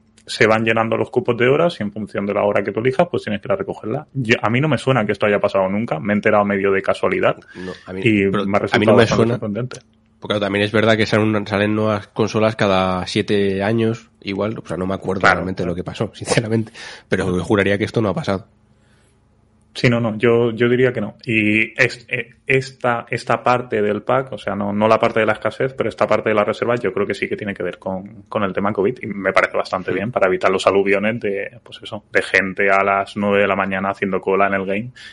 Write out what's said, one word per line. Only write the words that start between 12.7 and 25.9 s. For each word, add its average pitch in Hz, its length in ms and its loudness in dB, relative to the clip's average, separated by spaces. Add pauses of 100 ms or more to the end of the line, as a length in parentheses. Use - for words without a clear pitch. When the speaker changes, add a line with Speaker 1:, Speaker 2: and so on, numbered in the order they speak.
Speaker 2:
siete 98 560 0
años, 113 480 0 (140)
igual, 101 340 -4
o - 100 -14
sea, 82 100 -6
no 92 100 -4
me 95 80 -4
acuerdo 95 240 -4
Speaker 1:
Claro, 95 160 4
Speaker 2:
realmente 90 260 -6
Speaker 1:
claro. 90 120 -4
Speaker 2:
lo - 20 -12
que 90 80 -8
pasó, 92 280 -6
<laughs> - 40 -20
sinceramente, 110 560 -2 (360)
pero 92 200 -2 (160)
juraría 98 340 2
que 104 60 -2
esto 107 180 -2
no 107 80 0
ha 92 60 -2
pasado. 101 320 -4 (1300)
Speaker 1:
Sí, - 140 2
no, 117 100 2
no, 113 180 -2
yo, 117 340 4
yo 120 180 2
diría 123 240 2
que 120 80 -6
no. 104 240 -8
Y 110 540 2
es-, - 280 0
eh, 120 220 -8 (180)
esta, 131 640 -2
esta 117 340 -2
parte 123 380 0
del 104 220 0
pack, 131 280 0
o - 60 -10
sea, 98 180 -6
no, 101 160 -2
no 104 160 2
la 110 100 2
parte 113 220 0
de 107 60 2
la 107 80 2
escasez, 131 400 -4
pero - 160 -4
esta 107 180 -2